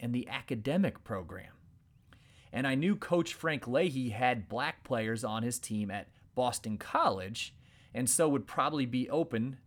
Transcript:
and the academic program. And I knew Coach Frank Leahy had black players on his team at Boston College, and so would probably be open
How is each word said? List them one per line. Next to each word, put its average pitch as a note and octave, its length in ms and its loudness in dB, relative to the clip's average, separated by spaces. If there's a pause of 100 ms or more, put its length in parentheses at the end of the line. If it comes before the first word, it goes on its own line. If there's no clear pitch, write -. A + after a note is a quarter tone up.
and A#2+ 140 -2
the B2 140 -2
academic C3+ 760 0
program. F#2 480 -8 (1000)
And C3 160 -2
I C3+ 80 2
knew F3 220 4
Coach F3 380 2
Frank D3+ 340 -2
Leahy C3 400 2
had A#2 400 0
black C3 340 -4
players A2+ 420 -2
on A2 180 -2
his A#2+ 160 -2
team G#2 320 -4
at G2 180 -8 (260)
Boston A#2+ 440 0
College, G#2+ 760 0 (380)
and B2 160 -2
so D#3+ 220 6
would C#3 160 0
probably C#3+ 400 0
be B2 240 0
open C3+ 560 0